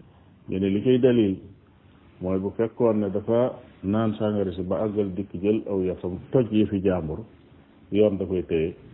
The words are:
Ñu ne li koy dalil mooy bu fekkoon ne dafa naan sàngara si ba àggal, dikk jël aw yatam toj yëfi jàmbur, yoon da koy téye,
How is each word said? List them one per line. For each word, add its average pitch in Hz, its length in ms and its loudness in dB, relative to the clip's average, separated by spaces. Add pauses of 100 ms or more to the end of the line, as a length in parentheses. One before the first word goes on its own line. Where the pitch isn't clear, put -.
(480)
Ñu 92 120 -4
ne 98 80 2
li 101 140 0
koy 127 160 4
dalil 120 380 4 (840)
mooy 92 200 -2
bu 98 160 -4
fekkoon 113 440 0
ne 101 100 -2
dafa 113 300 0 (420)
naan 107 360 0
sàngara 104 340 -2
si 90 100 -8
ba 92 220 -2
àggal, 101 300 -2
dikk 98 180 -8 (100)
jël 107 260 2
aw 98 140 -2
yatam 90 360 -4 (140)
toj 131 180 4
yëfi 104 320 2
jàmbur, 87 380 -2 (720)
yoon 101 260 4
da 95 80 -4
koy 90 160 -2
téye, 82 320 -2 (200)